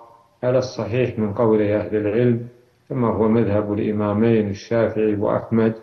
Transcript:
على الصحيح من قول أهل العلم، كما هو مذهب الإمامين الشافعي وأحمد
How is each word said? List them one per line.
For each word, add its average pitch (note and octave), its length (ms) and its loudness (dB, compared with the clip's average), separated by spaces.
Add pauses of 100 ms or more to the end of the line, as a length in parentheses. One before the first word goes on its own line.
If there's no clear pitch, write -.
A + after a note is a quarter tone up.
(440)
على B2+ 140 2
الصحيح A2+ 640 -2
من G#2 140 -2
قول A2 280 2
أهل G#2 340 -2
العلم، A#2 520 0 (420)
كما C3 240 -2
هو A2 140 2
مذهب G#2 460 2
الإمامين G#2 760 0
الشافعي G#2+ 640 -2
وأحمد A2 680 0